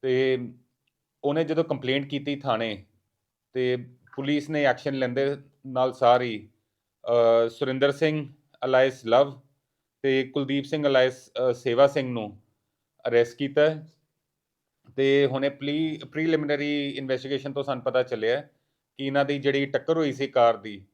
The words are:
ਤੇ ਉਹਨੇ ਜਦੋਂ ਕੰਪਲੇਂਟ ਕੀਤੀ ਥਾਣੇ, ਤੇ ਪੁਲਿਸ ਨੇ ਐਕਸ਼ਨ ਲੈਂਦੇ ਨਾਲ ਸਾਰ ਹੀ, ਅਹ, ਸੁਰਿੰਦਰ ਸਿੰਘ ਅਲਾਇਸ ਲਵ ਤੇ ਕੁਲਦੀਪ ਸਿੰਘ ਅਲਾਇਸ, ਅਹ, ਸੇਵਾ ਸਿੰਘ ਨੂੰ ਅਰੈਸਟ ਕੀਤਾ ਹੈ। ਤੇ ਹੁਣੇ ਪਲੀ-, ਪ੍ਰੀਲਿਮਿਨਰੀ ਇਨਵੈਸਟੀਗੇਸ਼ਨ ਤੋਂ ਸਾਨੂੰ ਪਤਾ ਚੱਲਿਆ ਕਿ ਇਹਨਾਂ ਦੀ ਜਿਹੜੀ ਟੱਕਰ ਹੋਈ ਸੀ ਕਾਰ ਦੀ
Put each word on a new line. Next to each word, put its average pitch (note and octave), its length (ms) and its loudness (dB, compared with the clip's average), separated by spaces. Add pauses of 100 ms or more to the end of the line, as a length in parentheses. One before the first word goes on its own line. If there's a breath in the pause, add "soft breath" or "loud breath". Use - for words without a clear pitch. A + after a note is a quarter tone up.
ਤੇ C3 380 0 (840)
ਉਹਨੇ D3+ 200 0
ਜਦੋਂ D#3+ 200 -2
ਕੰਪਲੇਂਟ C#3 460 -4
ਕੀਤੀ C#3+ 260 -4
ਥਾਣੇ, A2+ 480 -4 (680)
ਤੇ B2+ 240 -2 (400)
ਪੁਲਿਸ D3 340 -4
ਨੇ D3 140 0
ਐਕਸ਼ਨ C3+ 300 0
ਲੈਂਦੇ C3+ 420 -2 (300)
ਨਾਲ B2+ 260 -2
ਸਾਰ B2 300 4
ਹੀ, A2+ 260 -8 (580)
ਅਹ, A#2 420 4
ਸੁਰਿੰਦਰ C3 440 0
ਸਿੰਘ D3+ 400 -2 (320)
ਅਲਾਇਸ C3 420 2
ਲਵ C3+ 340 2 (600)
ਤੇ C3 220 2
ਕੁਲਦੀਪ C#3 400 -4
ਸਿੰਘ D3 220 -2
ਅਲਾਇਸ, B2+ 440 2
ਅਹ, B2 220 0
ਸੇਵਾ A#2+ 340 2
ਸਿੰਘ C#3 260 -2
ਨੂੰ G#2+ 280 -8 (680)
ਅਰੈਸਟ A#2 280 2
ਕੀਤਾ C#3 260 0
ਹੈ। D#3 260 0 (1080)
ਤੇ C#3 300 4
ਹੁਣੇ C3+ 220 -2
ਪਲੀ-, D3 500 -4 (140)
ਪ੍ਰੀਲਿਮਿਨਰੀ D3 800 -2
ਇਨਵੈਸਟੀਗੇਸ਼ਨ C3+ 640 -6
ਤੋਂ C#3 100 -4
ਸਾਨੂੰ C3 220 -6
ਪਤਾ B2+ 180 0
ਚੱਲਿਆ A#2+ 400 -2 (540)
ਕਿ C#3 100 -6
ਇਹਨਾਂ C#3 180 2
ਦੀ C#3+ 140 -2
ਜਿਹੜੀ C#3 280 0
ਟੱਕਰ C#3 300 -2
ਹੋਈ D3+ 160 0
ਸੀ C3 140 -4
ਕਾਰ A#2 300 4
ਦੀ G2+ 380 -14